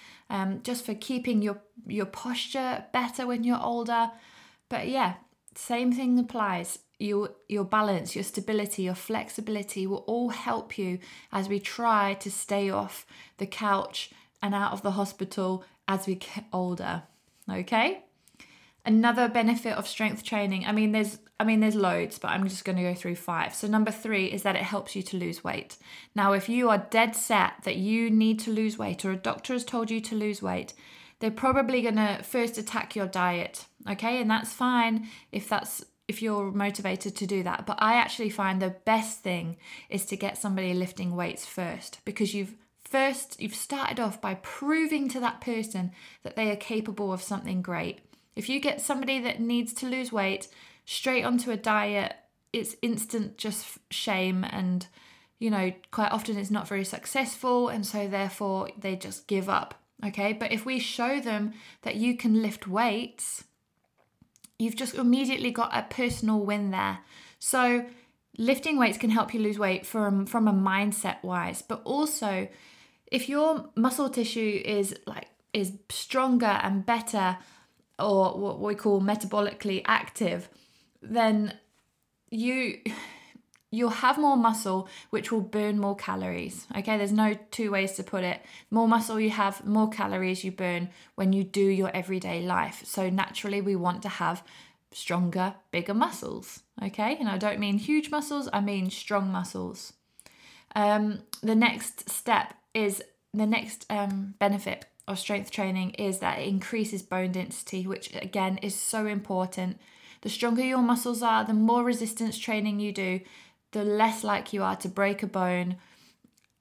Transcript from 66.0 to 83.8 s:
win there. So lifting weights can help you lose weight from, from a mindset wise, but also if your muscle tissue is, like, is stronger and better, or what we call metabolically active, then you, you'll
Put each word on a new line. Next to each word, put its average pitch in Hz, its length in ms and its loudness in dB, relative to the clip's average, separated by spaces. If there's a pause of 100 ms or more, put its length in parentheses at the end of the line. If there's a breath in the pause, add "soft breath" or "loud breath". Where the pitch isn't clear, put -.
win 202 320 0
there. 190 280 0 (380 loud breath)
So 240 480 4 (520 loud breath)
lifting 269 400 2
weights 226 200 4
can 233 120 2
help 220 240 2
you 226 80 0
lose 208 180 0
weight 185 260 0
from, 196 400 2
from 220 220 4
a 208 60 6
mindset 190 680 2
wise, 175 400 -4
but 214 220 -8
also 226 640 0 (600 loud breath)
if 247 200 -2
your 302 380 2 (100)
muscle 254 340 2
tissue 220 540 0
is, 196 320 0 (100)
like, - 220 -10 (240)
is 190 220 0 (160)
stronger 254 560 2
and 196 400 2
better, 214 520 0 (600 loud breath)
or 190 400 4
what 202 200 -4
we 208 140 0
call 202 260 4
metabolically 208 840 0
active, 180 640 0 (540 soft breath)
then 220 520 2 (760)
you, 247 480 0 (880 loud breath)
you'll 233 200 2